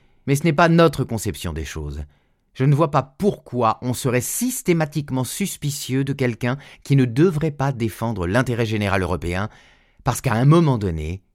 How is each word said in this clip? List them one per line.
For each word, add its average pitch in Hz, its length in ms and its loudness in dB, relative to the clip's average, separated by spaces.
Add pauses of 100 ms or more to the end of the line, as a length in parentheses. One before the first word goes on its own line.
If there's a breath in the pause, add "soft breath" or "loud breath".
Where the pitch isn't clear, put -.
(280 soft breath)
Mais 139 80 2
ce 143 80 -2
n'est 170 100 2
pas 170 160 6
notre 165 340 4
conception 98 480 -6
des 78 140 -6
choses. 73 380 -8 (500)
Je 131 100 -4
ne 143 120 4
vois 151 160 2
pas 139 260 0
pourquoi 123 640 0
on 123 140 -2
serait 123 260 0
systématiquement 156 1000 -2
suspicieux 139 800 -4
de 139 100 -4
quelqu'un 127 440 -2 (260 loud breath)
qui 143 120 2
ne 131 100 6
devrait 151 440 2
pas 139 220 -4
défendre 113 560 -4
l'intérêt 117 400 0
général 101 340 0
européen, 87 480 -4 (540 soft breath)
parce - 180 -2
qu'à 123 120 0
un 120 120 2
moment 151 320 6
donné, 85 460 -4 (120)